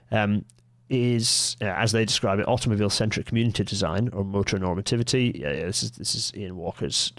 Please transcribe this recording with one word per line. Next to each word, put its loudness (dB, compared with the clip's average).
um, 2
is, 0
uh, -2
as 0
they 4
describe 2
it, 0
automobile-centric 0
community 2
design 0
or -2
motor 0
normativity. 0
Yeah, -4
yeah, -4
this -2
is, -6
this -4
is -4
Ian -8
Walker's, -4